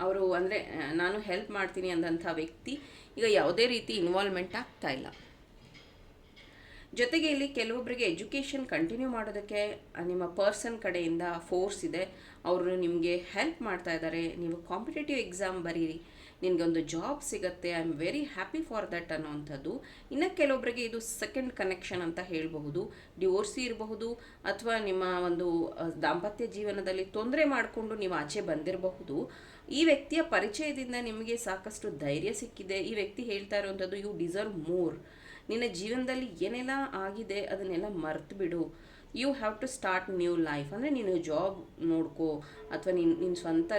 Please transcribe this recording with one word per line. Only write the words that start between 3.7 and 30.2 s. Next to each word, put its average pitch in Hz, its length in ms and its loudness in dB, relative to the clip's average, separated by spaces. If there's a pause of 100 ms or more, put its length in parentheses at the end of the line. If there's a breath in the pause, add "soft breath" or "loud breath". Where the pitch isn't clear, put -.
ಇನ್ವಾಲ್ವ್‌ಮೆಂಟ್ 185 640 2
ಆಗ್ತಾ - 340 -4
ಇಲ್ಲ. 131 180 -2 (1900 loud breath)
ಜೊತೆಗೆ 302 360 4
ಇಲ್ಲಿ 277 180 4
ಕೆಲವೊಬ್ಬರಿಗೆ 240 560 0
ಎಜುಕೇಷನ್ 262 640 0
ಕಂಟಿನ್ಯೂ 220 420 0
ಮಾಡೋದಕ್ಕೆ, 208 720 -2 (160)
ಆ, 175 80 -4
ನಿಮ್ಮ 180 220 0
ಪರ್ಸನ್ 208 520 0
ಕಡೆಯಿಂದ 175 440 0 (260)
ಫೋರ್ಸ್ 190 360 0
ಇದೆ, 175 240 0 (360 loud breath)
ಅವರು 175 320 2
ನಿಮ್ಗೆ 175 400 2
ಹೆಲ್ಪ್ 233 460 -2
ಮಾಡ್ತಾ 175 320 -2
ಇದ್ದಾರೆ, 165 420 -2
"ನೀವು 170 200 -4
ಕಾಂಪಿಟೇಟಿವ್ 277 640 -4
ಎಕ್ಸಾಮ್ 185 440 -2
ಬರೀರಿ, 165 400 -2 (400 loud breath)
ನಿನ್ಗೊಂದು 165 380 4
ಜಾಬ್ 180 420 -2
ಸಿಗತ್ತೆ, 180 480 -4
I 165 160 0
am 165 80 0
very 175 260 0
happy 285 480 -4
for 208 220 -4
that" 170 240 -4
ಅನ್ನೋವಂಥದ್ದು. 151 680 -6 (280 loud breath)
ಇನ್ನು 330 240 2
ಕೆಲವೊಬ್ಬರಿಗೆ 247 480 4
ಇದು 226 160 -2
ಸೆಕೆಂಡ್ 254 520 -4
ಕನೆಕ್ಷನ್ 185 500 0
ಅಂತ 170 180 -2
ಹೇಳ್ಬಹುದು. 165 720 -2 (260 loud breath)
ಡಿವೋರ್ಸಿ 196 460 2
ಇರಬಹುದು, 220 500 -4 (300 loud breath)
ಅಥವಾ 226 340 0
ನಿಮ್ಮ 190 240 2 (220)
ಒಂದು, 170 440 2
ಆ, - 200 -4
ದಾಂಪತ್ಯ 170 580 0
ಜೀವನದಲ್ಲಿ 190 580 -2
ತೊಂದ್ರೆ 247 400 2
ಮಾಡ್ಕೊಂಡು 226 500 0
ನೀವು 190 200 -2
ಆಚೆ 151 260 -2
ಬಂದಿರಬಹುದು. 180 920 -2 (400 loud breath)
ಈ 285 140 4
ವ್ಯಕ್ತಿಯ 302 380 4